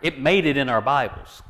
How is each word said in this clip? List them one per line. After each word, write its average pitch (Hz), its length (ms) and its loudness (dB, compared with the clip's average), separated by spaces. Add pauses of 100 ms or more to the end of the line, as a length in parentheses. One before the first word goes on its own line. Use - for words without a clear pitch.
It 156 180 -4
made 165 260 2
it 143 120 2
in 135 100 0
our 117 140 2
Bibles. 127 680 -4